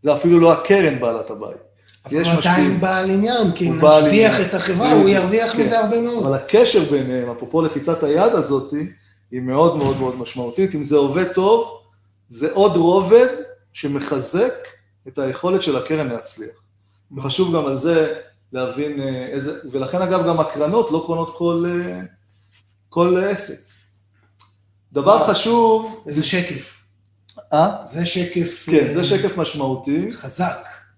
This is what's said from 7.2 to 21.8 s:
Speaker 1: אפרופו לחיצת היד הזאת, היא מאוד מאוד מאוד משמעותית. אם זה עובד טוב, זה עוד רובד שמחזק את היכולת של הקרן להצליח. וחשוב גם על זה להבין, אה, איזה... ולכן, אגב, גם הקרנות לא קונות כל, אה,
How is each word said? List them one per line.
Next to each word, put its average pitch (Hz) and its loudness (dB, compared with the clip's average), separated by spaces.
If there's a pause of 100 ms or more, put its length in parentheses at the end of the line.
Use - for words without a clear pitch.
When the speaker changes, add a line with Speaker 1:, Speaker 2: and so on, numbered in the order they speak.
Speaker 1:
אפרופו 131 -4
לחיצת 160 -2
היד 175 2
הזאת, 139 -2 (580)
היא 127 -8
מאוד 151 2
מאוד 135 -2
מאוד 127 -4
משמעותית. 127 -4
אם 147 -4
זה 147 -2
עובד 147 0
טוב, 214 0 (500)
זה 120 -6
עוד 196 4
רובד 190 4 (460)
שמחזק 143 -4 (540)
את 131 -10
היכולת 139 -2
של 143 -2
הקרן 156 -4
להצליח. 113 -12 (680)
וחשוב 170 0
גם 151 2
על 135 -2
זה 156 2 (400)
להבין, 135 -6
אה, 127 -6
איזה... 139 -8 (120)
ולכן, 135 -4
אגב, 175 0
גם 165 0
הקרנות 151 0
לא 160 -2
קונות 165 -6
כל, 170 0
אה, 180 -6 (880)